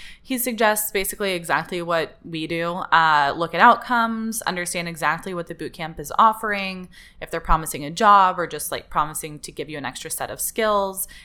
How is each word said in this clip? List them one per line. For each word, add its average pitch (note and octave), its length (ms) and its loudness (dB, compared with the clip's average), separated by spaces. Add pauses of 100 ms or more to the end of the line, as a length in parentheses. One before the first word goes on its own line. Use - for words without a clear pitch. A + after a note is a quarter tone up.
(220)
He B3+ 160 -6
suggests A3 520 0
basically G3 440 -2
exactly E3 480 -4
what E3 420 -2
we D#3+ 220 -8
do. E3+ 300 -4 (140)
Uh, D#3 460 6
look E3 180 -4
at E3+ 60 2
outcomes, A3+ 840 4
understand F3 460 -4
exactly E3 460 -2
what E3+ 140 -6
the E3+ 60 -10
boot D#3 200 -10
camp D#3+ 260 -10
is D3 160 -10
offering, G3+ 720 2 (320)
if - 100 -12
they're E3 100 -4
promising D#3+ 440 0
a C#3+ 60 -6
job F#3+ 480 6
or E3+ 80 -2
just, D3+ 260 -10
like, - 160 -8
promising D3+ 520 -4
to - 120 -16
give D3+ 160 -10
you D3+ 80 -10
an C#3 80 -10
extra B2+ 260 -10
set - 200 -8
of - 100 -10
skills, G3+ 680 -2 (180)